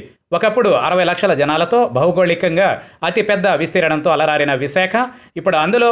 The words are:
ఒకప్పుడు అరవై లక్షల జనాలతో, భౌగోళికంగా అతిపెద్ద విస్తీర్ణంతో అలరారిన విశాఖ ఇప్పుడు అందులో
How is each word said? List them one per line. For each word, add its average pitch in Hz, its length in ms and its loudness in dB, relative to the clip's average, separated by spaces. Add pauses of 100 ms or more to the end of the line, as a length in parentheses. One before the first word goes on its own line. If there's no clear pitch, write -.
(320)
ఒకప్పుడు 214 380 0 (160)
అరవై 180 180 0
లక్షల 175 300 0
జనాలతో, 160 520 0
భౌగోళికంగా 170 840 0 (360)
అతిపెద్ద 202 420 -2 (160)
విస్తీర్ణంతో 160 480 0
అలరారిన 147 440 0
విశాఖ 180 400 -2 (420)
ఇప్పుడు 170 200 -2
అందులో 226 360 2